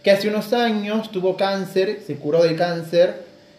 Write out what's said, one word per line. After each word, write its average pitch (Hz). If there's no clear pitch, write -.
que 196
hace 196
unos 208
años 214
tuvo 185
cáncer, 196
se 147
curó 151
del 165
cáncer, 170